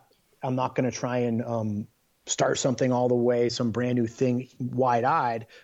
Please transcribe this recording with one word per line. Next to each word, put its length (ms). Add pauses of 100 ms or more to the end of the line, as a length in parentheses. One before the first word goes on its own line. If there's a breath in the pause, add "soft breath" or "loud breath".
(420)
I'm 120
not 200
gonna 160
try 280
and, 260
um, 420 (400)
start 320
something 340
all 160
the 60
way, 340
some 220
brand 260
new 100
thing 420 (100)
wide-eyed, 880 (180 loud breath)